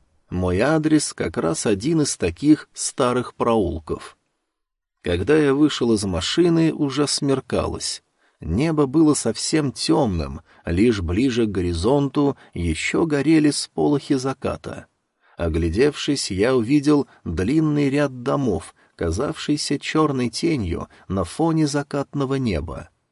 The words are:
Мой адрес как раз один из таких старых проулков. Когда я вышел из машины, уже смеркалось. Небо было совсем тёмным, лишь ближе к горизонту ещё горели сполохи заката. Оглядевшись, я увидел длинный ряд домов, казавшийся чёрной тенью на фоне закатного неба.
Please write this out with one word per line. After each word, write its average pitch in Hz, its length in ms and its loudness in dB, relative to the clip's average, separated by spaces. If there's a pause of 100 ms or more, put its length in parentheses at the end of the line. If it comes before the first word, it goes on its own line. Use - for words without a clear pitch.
(300)
Мой 90 300 0
адрес 151 520 2
как - 240 -6
раз - 300 -2
один 123 340 0
из - 160 -2
таких 139 560 2
старых 123 640 -2
проулков. 90 840 -2 (840)
Когда 87 340 0
я 147 160 4
вышел 135 400 2
из 101 120 2
машины, 165 680 2
уже 143 340 -2
смеркалось. - 960 -2 (380)
Небо 143 460 0
было 151 260 4
совсем 135 580 -2
тёмным, 82 720 -2 (240)
лишь 98 380 2
ближе 113 420 0
к 107 60 -2
горизонту 127 880 0 (160)
ещё 87 500 -2
горели 151 460 4
сполохи 147 640 -2
заката. - 720 -6 (500)
Оглядевшись, 85 920 0
я 107 260 2
увидел 139 500 2 (180)
длинный 143 640 0
ряд 135 320 -2
домов, 131 520 -2 (220)
казавшийся 143 840 -4
чёрной 139 520 0
тенью 113 580 -4 (180)
на 92 180 -2
фоне 160 420 0
закатного 139 680 -4
неба. 78 520 -4 (240)